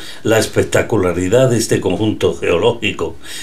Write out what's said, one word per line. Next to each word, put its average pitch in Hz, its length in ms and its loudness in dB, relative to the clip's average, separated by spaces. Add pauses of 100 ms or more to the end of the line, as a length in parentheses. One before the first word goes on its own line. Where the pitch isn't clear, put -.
(220)
La 110 160 2
espectacularidad 98 1120 2
de 117 80 2
este 101 200 0
conjunto 92 560 0
geológico 101 840 0 (260)